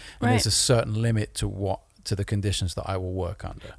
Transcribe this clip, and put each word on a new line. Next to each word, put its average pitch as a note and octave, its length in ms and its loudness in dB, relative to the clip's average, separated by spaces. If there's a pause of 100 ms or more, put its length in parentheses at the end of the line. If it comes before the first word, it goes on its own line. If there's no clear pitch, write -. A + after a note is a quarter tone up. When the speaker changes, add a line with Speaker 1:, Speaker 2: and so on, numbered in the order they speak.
(200)
Speaker 1:
And A#3+ 100 2
there's - 120 6
Speaker 2:
Right. - 60 0
Speaker 1:
a G#2 40 2
certain A2+ 500 4
limit A2+ 340 2
to G#2+ 120 -2
what, G2 320 -2 (240)
to - 120 0
the G2+ 100 -2
conditions G2 500 0
that - 140 -6
I F#2+ 80 -2
will F#2 160 -4
work F2+ 320 -4
under. - 340 -12